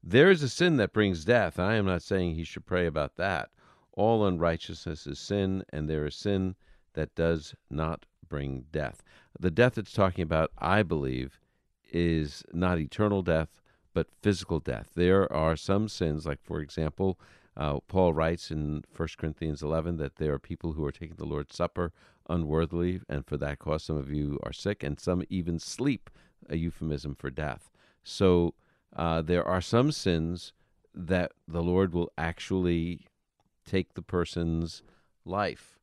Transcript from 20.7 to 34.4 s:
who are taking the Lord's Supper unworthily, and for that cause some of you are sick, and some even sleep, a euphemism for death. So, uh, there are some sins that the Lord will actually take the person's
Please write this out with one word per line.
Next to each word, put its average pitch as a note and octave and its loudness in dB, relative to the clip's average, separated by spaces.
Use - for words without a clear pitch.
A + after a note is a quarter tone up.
who D2+ -4
are C#2 -4
taking D#2+ -14
the D#2 -10
Lord's D2 -6
Supper F2 -4
unworthily, E2+ 0
and C#2 -4
for D2+ -6
that C#2+ -4
cause D#2 -4
some D#2+ -2
of C#2 -4
you D2 -2
are - -8
sick, - -4
and D2 -4
some F2+ 0
even E2+ -2
sleep, - -4
a D2+ -4
euphemism D#2+ -4
for C#2 -8
death. C2+ -8
So, F2 4
uh, E2 0
there F2 2
are F2+ 0
some C3 2
sins E2+ -2
that F2+ -2
the E2+ -2
Lord F2+ 2
will E2+ 0
actually E2+ -2
take - -2
the F2+ -10
person's E2 -2